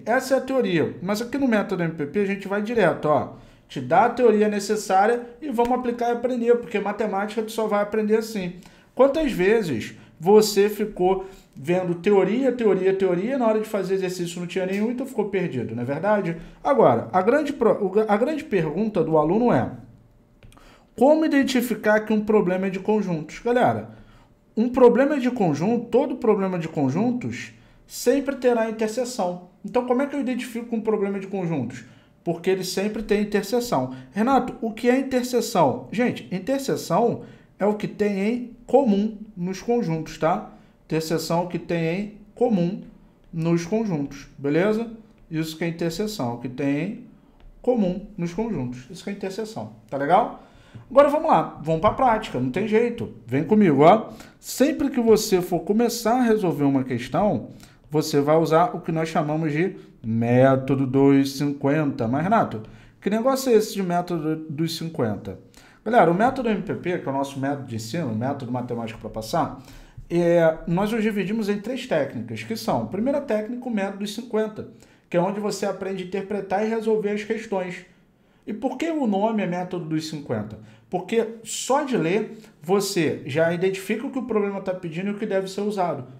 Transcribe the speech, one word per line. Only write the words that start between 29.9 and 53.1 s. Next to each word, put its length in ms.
é 40
que 80
eu 60
identifico 560
um 40
problema 380
de 80
conjuntos? 580
Porque 280
ele 140
sempre 400
tem 180
interseção. 720
Renato, 500
o 120
que 180
é 80
interseção? 960
Gente, 420
interseção 880
é 80
o 100
que 120
tem 320
em 380
comum 520
nos 260
conjuntos, 560
tá? 320
Interseção 560
é 20
o 20
que 140
tem 400
em 180
comum 480
nos 320
conjuntos, 640
beleza? 540
Isso 260
que 60
é 60
interseção, 640
o 40
que 100
tem 340
em 220
comum 460
nos 160
conjuntos. 560
Isso 140
que 60
é 20
interseção, 640
tá 80
legal? 460
Agora 180
vamos 220
lá, 320
vamos 180
pra 120
prática, 480
não 100
tem 160
jeito. 480